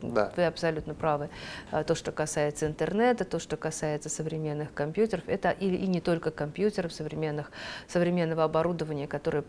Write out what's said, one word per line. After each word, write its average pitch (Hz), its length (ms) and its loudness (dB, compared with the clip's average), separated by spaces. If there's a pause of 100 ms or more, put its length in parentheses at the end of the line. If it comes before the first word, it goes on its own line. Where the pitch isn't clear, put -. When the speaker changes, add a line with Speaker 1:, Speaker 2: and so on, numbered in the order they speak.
Speaker 1:
Да. 113 360 2
Speaker 2:
вы 175 100 4
абсолютно 156 480 -2
правы, 147 340 0 (440)
а, 156 100 2
то, 156 140 2
что - 160 -4
касается 151 540 0
интернета, 196 580 2
то, 165 160 -2
что - 160 -4
касается 151 520 -2
современных 156 640 -4
компьютеров, 180 540 0
это 185 240 2
и, 196 180 0
и 185 200 2
не 180 120 4
только 165 300 0
компьютеров, 170 600 -2
современных, 151 500 -4 (460)
современного 175 560 4
оборудования, 160 640 2
которое 143 400 0